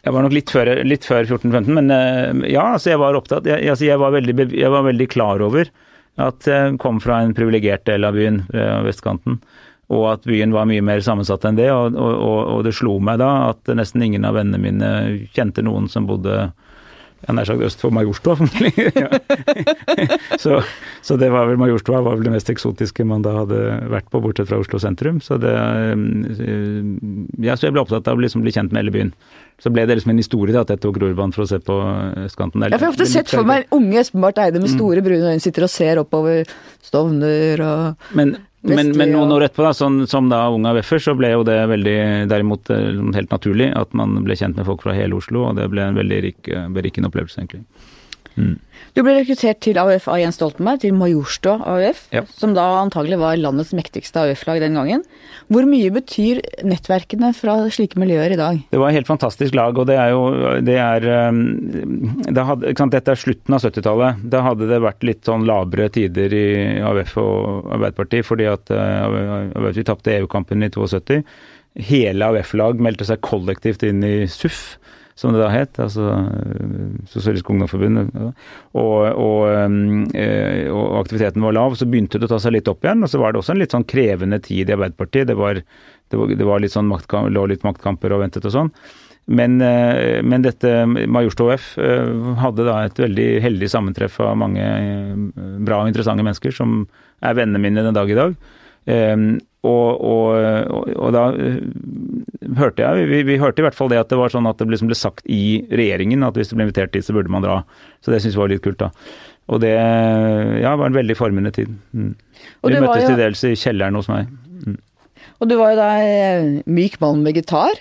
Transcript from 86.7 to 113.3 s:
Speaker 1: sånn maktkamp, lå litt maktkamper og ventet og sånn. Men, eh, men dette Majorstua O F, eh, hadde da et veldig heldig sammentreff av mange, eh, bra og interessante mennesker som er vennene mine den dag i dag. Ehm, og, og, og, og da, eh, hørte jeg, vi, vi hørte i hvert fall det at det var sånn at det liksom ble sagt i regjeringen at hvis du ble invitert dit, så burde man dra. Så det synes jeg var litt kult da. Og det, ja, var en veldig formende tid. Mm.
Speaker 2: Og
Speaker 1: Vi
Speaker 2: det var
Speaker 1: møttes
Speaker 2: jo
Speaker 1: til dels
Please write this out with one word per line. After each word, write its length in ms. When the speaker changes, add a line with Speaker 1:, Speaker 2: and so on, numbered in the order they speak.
Speaker 1:
sånn 160
maktkamp, 400
lå 220
litt 100
maktkamper 540
og 80
ventet 220
og 100
sånn. 160
Men, 340
eh, 640
men 180
dette 460
Majorstua 580
O 80
F, 240
eh, 640
hadde 240
da 200
et 120
veldig 320
heldig 280
sammentreff 520
av 160
mange, 260
eh, 500
bra 240
og 80
interessante 320
mennesker 320
som 320
er 140
vennene 260
mine 220
den 100
dag 160
i 60
dag. 200
Ehm, 520
og, 380
og, 720
og, 140
og 160
da, 140
eh, 220
hørte 240
jeg, 260
vi, 140
vi 160
hørte 240
i 0
hvert 160
fall 120
det 120
at 80
det 80
var 160
sånn 160
at 80
det 100
liksom 220
ble 80
sagt 320
i 400
regjeringen 560
at 80
hvis 160
du 80
ble 80
invitert 260
dit, 140
så 80
burde 160
man 160
dra. 140
Så 80
det 140
synes 100
jeg 80
var 80
litt 160
kult 160
da. 80
Og 80
det, 140
ja, 120
var 140
en 80
veldig 180
formende 380
tid. 160
Mm. 220
Speaker 2:
Og 80
Speaker 1:
Vi 20
Speaker 2:
det 80
var 80
Speaker 1:
møttes 160
Speaker 2:
jo 80
Speaker 1:
til 80
dels 220